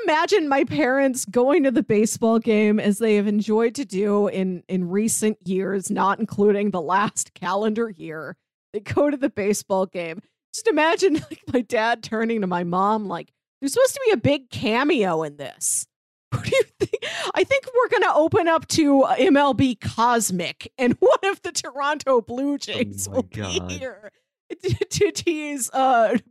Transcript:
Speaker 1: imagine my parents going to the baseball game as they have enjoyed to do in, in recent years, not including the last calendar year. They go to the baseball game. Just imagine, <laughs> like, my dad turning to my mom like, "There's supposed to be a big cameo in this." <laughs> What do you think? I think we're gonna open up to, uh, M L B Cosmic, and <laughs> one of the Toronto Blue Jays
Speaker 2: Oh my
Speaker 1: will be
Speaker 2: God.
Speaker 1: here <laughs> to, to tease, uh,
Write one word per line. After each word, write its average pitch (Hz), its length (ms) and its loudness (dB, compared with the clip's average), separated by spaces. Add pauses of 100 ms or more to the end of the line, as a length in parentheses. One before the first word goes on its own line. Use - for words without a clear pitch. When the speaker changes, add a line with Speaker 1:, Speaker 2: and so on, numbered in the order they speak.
Speaker 1:
imagine 330 440 2
my 277 160 2
parents 269 600 0
going 262 400 2
to 269 60 4
the 233 120 2
baseball 226 560 2
game 214 420 2
as 202 180 0
they 220 180 2
have 202 100 2
enjoyed 214 500 0
to 277 80 -4
do 202 440 0
in, 185 400 -4
in 185 200 -2
recent 214 580 -2
years, 190 440 -4
not 190 280 0
including 208 520 2
the 180 120 -4
last 190 520 -2
calendar 214 560 -2
year. 160 460 -12 (360)
They 214 80 -8
go 285 300 0
to 285 60 -4
the 269 140 -2
baseball 196 560 -2
game. 170 340 -10 (340)
Just - 140 -6
imagine, 320 460 2
<laughs> - 160 -6
like, - 120 -16 (100)
my 254 100 2
dad 226 400 0
turning 226 400 -4
to 190 40 -2
my 175 180 -2
mom 196 420 0
like, 170 260 -10 (280)
"There's 277 120 -4
supposed 508 220 2
to 554 120 -10
be 440 60 4
a - 40 2
big 269 340 0
cameo 226 720 0
in 147 140 -8
this." - 540 -6
<laughs> - 60 -20 (380)
What - 120 -4
do 508 100 0
you 494 80 2 (160)
think? - 240 -4 (320)
I 381 80 2
think 539 280 -2
we're 480 160 2 (120)
gonna 381 120 2
open 330 360 2
up 330 200 0
to, 285 340 4
uh, - 140 2
M 277 200 4
L 285 180 2
B 247 220 0
Cosmic, 202 1000 -2
and 247 180 2
<laughs> - 40 -8
one 508 200 4 (120)
of - 120 -6
the 349 100 -8
Toronto 277 680 -2
Blue 269 380 -4
Jays 101 480 -6
Speaker 2:
Oh 98 60 -12
my 98 60 -2
Speaker 1:
will - 40 -2
be 95 140 -10 (240)
Speaker 2:
God. 90 100 -10
Speaker 1:
here 202 400 -12 (240)
<laughs> - 300 -18
to, - 100 0 (100)
to - 280 0
tease, 302 600 -6
uh, 240 460 2 (120)